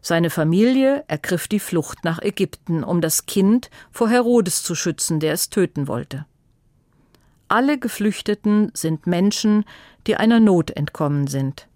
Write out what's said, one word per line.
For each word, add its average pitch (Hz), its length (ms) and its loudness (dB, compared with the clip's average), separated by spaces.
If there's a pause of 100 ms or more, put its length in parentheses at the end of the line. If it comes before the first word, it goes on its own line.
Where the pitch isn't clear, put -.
Seine 170 300 0
Familie 254 760 2
ergriff 165 400 -4
die 208 120 -2
Flucht - 440 -4
nach 165 180 -4
Ägypten, - 640 -4
um 175 160 -2
das 160 260 -2
Kind 208 440 2 (220)
vor 226 180 0
Herodes 233 540 2
zu 170 120 -4
schützen, 160 460 -4
der 156 120 0
es - 160 -4
töten 156 380 -2
wollte. 135 380 -8 (1200)
Alle 269 300 2
Geflüchteten 208 960 -2
sind 160 340 -4
Menschen, 208 560 2 (440)
die 214 100 0
einer 226 240 4
Not 185 300 4
entkommen 143 560 -2
sind. 135 480 -6